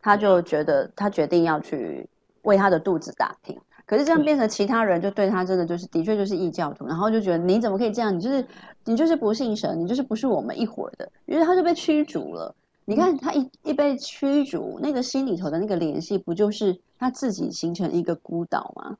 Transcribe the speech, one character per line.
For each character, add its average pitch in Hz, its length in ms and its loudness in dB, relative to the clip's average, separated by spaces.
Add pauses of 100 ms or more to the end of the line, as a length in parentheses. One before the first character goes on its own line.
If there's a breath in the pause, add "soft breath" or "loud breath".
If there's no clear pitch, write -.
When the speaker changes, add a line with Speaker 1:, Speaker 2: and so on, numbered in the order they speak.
Speaker 1:
他 208 160 4
就 196 260 6
觉 151 200 0
得 143 320 2
他 202 160 0
决 156 160 0
定 170 160 4
要 160 160 2
去 87 500 -8 (340)
为 208 140 4
他 196 140 4
的 170 80 4
肚 170 180 0
子 - 200 -6
打 - 260 -2
拼。 - 140 -14
Speaker 2:
对。 - 60 -20 (240 soft breath)
Speaker 1:
可 214 120 2
是 285 60 2
这 320 80 2
样 320 100 4
变 294 160 2
成 220 100 2
其 202 180 0
他 226 180 2
人 180 160 2
就 196 100 -2
对 196 180 2
他 185 160 0
真 185 140 0
的 170 80 0
就 170 100 -2
是， 170 120 -8
Speaker 2:
对。 170 120 -2
Speaker 1:
的 165 40 0
确 214 120 2
就 202 80 0
是 190 120 -2
异 175 120 0
教 156 240 -4
徒， - 140 -12
然 160 100 -4
后 208 140 2
就 220 100 2
觉 190 120 0
得 165 100 2
“你 180 160 4
怎 226 140 0
么 190 40 -2
可 226 80 0
以 220 60 0
这 214 100 -4
样？ 208 140 0
你 170 60 -2
就 220 100 -4
是， 269 160 0 (380 loud breath)
你 226 120 0
就 285 80 2
是 330 120 4
不 220 180 0
信 226 220 -2
神， 185 240 -4
你 170 80 -2
就 220 60 0
是 269 80 -2
不 254 120 -4
是 240 140 -2
我 175 120 2
们 - 160 -8
一 233 80 -2
伙 - 320 -8
的。” - 140 -12 (160)
于 - 80 -4
是 320 100 4
他 359 120 4
就 359 80 4
被 349 100 2
驱 302 300 2
逐 82 280 -8
了。 82 220 -10 (300)
你 202 120 0
看 349 220 4
他 254 160 -4
一， 294 60 2
Speaker 2:
嗯。 262 100 -4 (140)
Speaker 1:
一 311 100 -2
被 285 240 2
驱 277 460 0
逐， - 380 -8
那 294 100 -2
个 254 100 -2
心 269 240 -2
里 208 100 -2
头 175 140 -4
的 160 80 -2
那 196 80 -2
个 202 100 0
联 156 240 -2
系， 196 160 -4
不 185 160 -4
就 208 180 2
是 208 280 -2 (200)
他 254 120 0
自 254 220 -4
己 - 180 -4
形 170 240 -4
成 175 180 -2
一 175 100 0
个 170 120 -2
孤 170 320 -6
岛 - 280 -6
吗？ - 240 -14